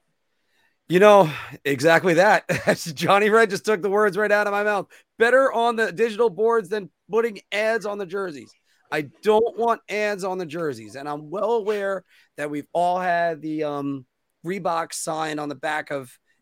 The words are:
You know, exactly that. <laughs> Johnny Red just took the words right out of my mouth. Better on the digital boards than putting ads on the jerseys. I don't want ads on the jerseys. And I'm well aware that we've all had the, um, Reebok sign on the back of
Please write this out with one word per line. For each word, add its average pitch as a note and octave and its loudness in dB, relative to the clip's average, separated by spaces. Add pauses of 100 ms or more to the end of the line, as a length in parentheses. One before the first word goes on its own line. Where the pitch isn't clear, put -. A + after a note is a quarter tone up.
(880)
You E3+ 2
know, G3 8 (340)
exactly D#3+ 4
that. F#3 4 (220)
<laughs> F3 -2
Johnny F#3+ 2
Red A3 4
just F#3 -8
took G#3 0
the G3 -2
words G3+ 0
right G#3 0
out G#3 2
of G3+ -4
my G3+ -2
mouth. G#3 -2 (300)
Better B3+ 4
on A#3 0
the A3 0
digital A3 0
boards G#3+ 0
than G3+ -8 (180)
putting G#3+ -2 (120)
ads G#3+ -2
on G3+ -6
the G3+ -8
jerseys. D#3+ -10 (380)
I D3+ -4 (140)
don't G#3+ 2
want A3+ 0
ads G#3 -4
on F#3 -6
the F3+ -6
jerseys. C3+ -8
And C#3 -12
I'm D3+ -10
well G#3 -2
aware G3 -4 (300)
that D3 -8
we've D3 -8
all F3 0
had E3+ -2
the, D#3 -6
um, C#3+ -6 (400)
Reebok E3+ -4
sign D#3 -6
on D3 -6
the C#3+ -8
back D3+ -6
of C3+ -10 (260)